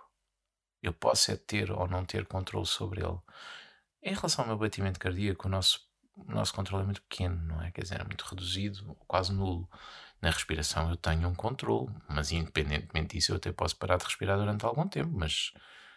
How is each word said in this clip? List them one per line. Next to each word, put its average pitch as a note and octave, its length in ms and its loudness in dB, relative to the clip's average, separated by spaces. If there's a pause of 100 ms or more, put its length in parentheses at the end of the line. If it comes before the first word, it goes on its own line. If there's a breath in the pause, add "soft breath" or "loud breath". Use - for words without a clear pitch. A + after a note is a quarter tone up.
(840)
Eu F2 100 0
posso A2 380 4
é G2+ 60 0
ter G2+ 340 0
ou F#2+ 180 0
não F#2 160 0
ter F#2+ 220 -4
controle F#2 400 -2
sobre F#2 340 -2
ele. F2 180 -2 (840 loud breath)
Em G3 120 -2
relação E3 300 2
ao A#2 40 -2
meu A2 100 0
batimento G2 400 0
cardíaco, F#2+ 480 0
o G2 40 0
nosso, F#2+ 300 2 (360)
o - 160 -12
nosso G#2+ 220 0
controle G2 280 -2
é G2 40 0
muito G2+ 160 -2
pequeno, F2+ 340 0 (100)
não D#2+ 160 -2
é? F2 80 -4
Quer - 120 -8
dizer, - 180 -4
é - 40 -6
muito G2+ 180 -8
reduzido, G2 720 -4 (120)
quase F#2 260 2
nulo. F#2 360 0 (520 loud breath)
Na E2+ 100 4
respiração D#2+ 600 0
eu E2 60 0
tenho E2 320 2
um F2+ 60 2
controle, A#2 600 0 (140)
mas D2+ 240 0
independentemente D#2+ 840 0
disso F2+ 160 2
eu G2 40 2
até F#2 160 -2
posso F2 240 -2
parar F#2 220 2
de - 60 -6
respirar G2 340 0
durante G#2 260 0
algum C3 240 0
tempo, E3 260 -2
mas E2 380 0 (440 loud breath)